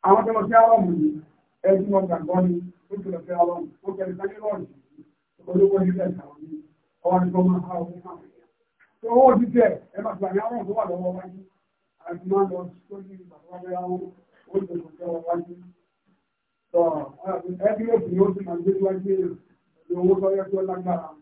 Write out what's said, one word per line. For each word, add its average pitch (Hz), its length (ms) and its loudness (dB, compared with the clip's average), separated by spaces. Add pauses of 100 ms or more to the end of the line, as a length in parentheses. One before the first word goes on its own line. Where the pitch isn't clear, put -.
Àwọn 196 200 6
tó 226 100 -2
lọ 220 100 0
sí 220 100 -4
Aaron 226 280 8
mú 175 100 0
ni, 151 160 0 (560)
ẹni 196 240 4
wọn 196 180 2
gbàgbọ́ 170 340 -2
ni, 180 140 2 (300)
ó 196 120 -14
ti 190 140 -10
lọ 175 100 -8
sí 170 120 -12
Aaron. 175 320 0 (140)
Ó 190 120 -12
kẹ́ni 190 260 -6
sáré 190 200 -8
lọ́ọ̀dì, 202 300 -6 (840)
olówó 196 300 4
ní 185 100 2
ilẹ̀ 180 220 -2
ìtàwọn - 280 -12
ni, - 200 -14 (480)
ọwọ́ 180 140 4
ni 180 120 0
kò 180 100 0
máa 180 180 4
ha - 140 -10
owó 170 140 -6
fún - 140 -18
àwọn - 200 -18
èèyàn. - 280 -20 (540)
So, 226 40 -6
owó 254 260 8
ti 240 120 4
tẹ̀, 233 260 4 (160)
ẹ 196 140 -12
máa 196 140 -6
gbà 190 140 -6
ní 190 100 0
Aaron 226 260 -6
tó 196 80 -6
wà 220 120 0
lọ́wọ́ 180 280 -4
wájú. 185 260 -14 (680)
A 175 60 -14
ti 175 140 -12
máa 196 180 2
lọ 180 140 -4 (220)
sórí 196 320 -18
ìgbàgbọ́ 180 440 -20 (200)
owó, 180 220 -4 (520)
ó 180 80 -6
ti 185 160 -6
lọ 170 140 -8
sí - 160 -20
ọwọ́ 165 200 -6
wájú. 175 300 -4 (1200)
So, 175 60 4 (760)
ẹ 202 160 0
bí 214 140 -4
yóò 226 140 2
fi 180 120 -6
yóò 190 180 4
sì 190 120 -4
máa 175 160 -8
gbé 180 140 0
síwájú 190 300 0
èèyàn, 190 340 -2 (540)
owó 180 260 4
tó 190 140 0
yẹ 196 140 0
kó 190 160 -4
lágbára. 180 500 -4 (120)